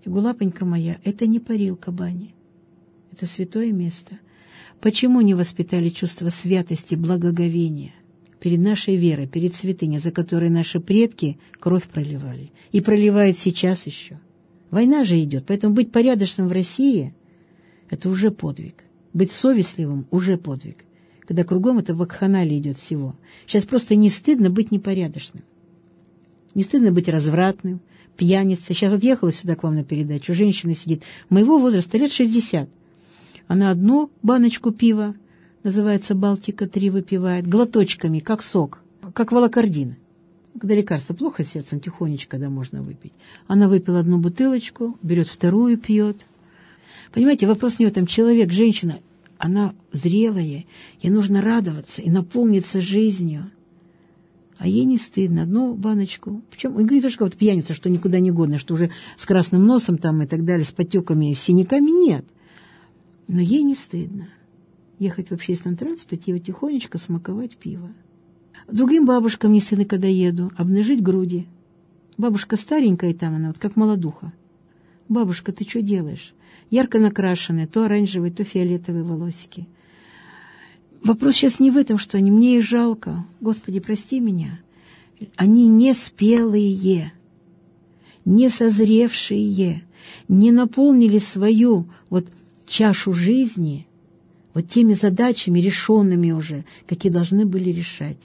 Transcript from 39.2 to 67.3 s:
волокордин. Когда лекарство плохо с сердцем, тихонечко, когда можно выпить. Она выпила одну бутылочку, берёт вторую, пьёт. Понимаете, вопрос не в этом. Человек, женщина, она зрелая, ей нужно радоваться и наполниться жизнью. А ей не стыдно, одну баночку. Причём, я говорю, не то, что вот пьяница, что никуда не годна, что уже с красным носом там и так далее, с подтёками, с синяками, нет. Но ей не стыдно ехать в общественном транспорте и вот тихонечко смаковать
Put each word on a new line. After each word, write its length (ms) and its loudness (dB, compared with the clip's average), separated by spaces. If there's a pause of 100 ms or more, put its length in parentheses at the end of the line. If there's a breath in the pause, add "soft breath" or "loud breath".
волокордин. 640 0 (560)
Когда 200 -2
лекарство 400 -2
плохо 300 -6
с 60 -8
сердцем, 320 -8
тихонечко, 500 -8
когда 180 -8
можно 320 -10
выпить. 300 -16 (360 soft breath)
Она 200 4
выпила 320 2
одну 200 2
бутылочку, 840 -2
берёт 260 0
вторую, 500 2
пьёт. 400 0 (920 soft breath)
Понимаете, 340 2
вопрос 320 0
не 80 4
в 40 4
этом. 180 0
Человек, 460 2
женщина, 460 0 (380)
она 360 -2 (180)
зрелая, 720 -2 (380 loud breath)
ей 80 -2
нужно 320 2
радоваться 600 -4
и 80 -2
наполниться 680 0
жизнью. 720 -2 (1080 soft breath)
А 80 -4
ей 180 0
не 120 2
стыдно, 460 -2
одну 300 -2
баночку. 680 -4 (100)
Причём, 220 -8
я 60 -4
говорю, 160 4
не 60 6
то, 80 0
что 160 -2
вот 100 -4
пьяница, 380 0
что 160 -4
никуда 320 2
не 100 2
годна, 280 0
что 160 -6
уже 160 0 (260 loud breath)
с 80 -14
красным 400 2
носом 320 2
там 240 -2
и 40 -2
так 200 -4
далее, 180 0
с 80 -8
подтёками, 600 -2
с 60 -6
синяками, 520 2
нет. 320 2 (1040 soft breath)
Но 120 -2
ей 240 0
не 120 0
стыдно 520 -10 (720)
ехать 300 -6
в 20 -8
общественном 460 -6
транспорте 540 -8
и 20 -4
вот 100 -6
тихонечко 540 -8
смаковать 580 -8